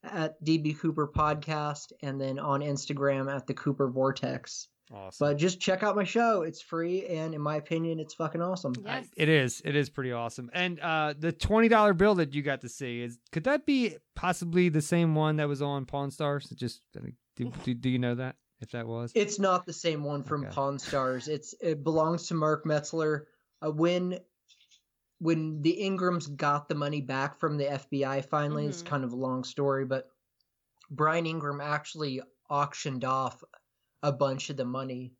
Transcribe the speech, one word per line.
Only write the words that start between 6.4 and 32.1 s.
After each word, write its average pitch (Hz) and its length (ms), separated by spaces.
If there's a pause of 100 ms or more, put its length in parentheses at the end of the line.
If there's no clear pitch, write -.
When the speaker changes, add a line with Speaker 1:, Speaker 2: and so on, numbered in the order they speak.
Speaker 1:
It's 160 180
free, 170 460
and 160 280
in 151 60
my 147 160
opinion, 165 420
it's 156 140
fucking 165 300
awesome. 175 320 (120)
Speaker 2:
I, 247 120
Speaker 3:
Yes. 254 180
Speaker 2:
it 156 140
is. 135 340
It 147 100
is 143 140
pretty 127 240
awesome. 117 400
And, 175 280
uh, 156 380
the 165 140
twenty 220 360
dollar 214 260
bill 202 220
that 147 180
you 143 80
got 135 180
to 123 80
see, 120 320
is, 120 180 (140)
could 160 120
that 285 200
be 254 320 (180)
possibly 175 540
the 151 140
same 165 320
one 156 220
that 147 120
was 143 140
on 143 240
Pawn 139 240
Stars? 143 420
It 127 60
just, 123 240 (160)
I - 20
mean, 123 160 (200)
do, 120 140 (140)
do, 127 80
do 120 160
you 127 100
know 123 180
that, 131 200 (240)
if 113 120
that 117 140
was? 117 280
Speaker 1:
It's 208 240
not 185 260
the 170 80
same 151 320
one 143 180
from 147 220
Speaker 2:
Okay. - 100
Speaker 1:
Pawn 139 240
Stars. 131 500
It's, 147 340
it 156 200
belongs 160 460
to 170 60
Mark 156 320
Metzler. 151 560 (420)
Uh, 151 60
when, 180 480 (1000)
when 156 440
the 160 80
Ingrams 180 560
got 147 420
the 165 60
money 147 260
back 135 380
from 151 180
the 139 140
F 139 180
B 139 160
I 135 160
finally, 147 460
it's 139 120
Speaker 3:
Mm-hmm. - 100
Speaker 1:
kind 139 160
of 120 80
a 123 40
long 127 280
story, 135 420
but 131 220 (840)
Brian 156 340
Ingram 147 380
actually 147 580 (300)